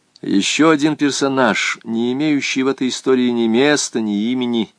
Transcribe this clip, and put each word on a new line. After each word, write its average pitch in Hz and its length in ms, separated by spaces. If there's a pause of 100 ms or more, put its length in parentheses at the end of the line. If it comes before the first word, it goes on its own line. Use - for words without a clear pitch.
(220)
еще 98 480
один 151 260
персонаж, 135 880
не 113 300
имеющий 139 500
в 131 40
этой 131 220
истории 123 400
ни 117 180
места, 131 540
ни 107 300
имени, 120 480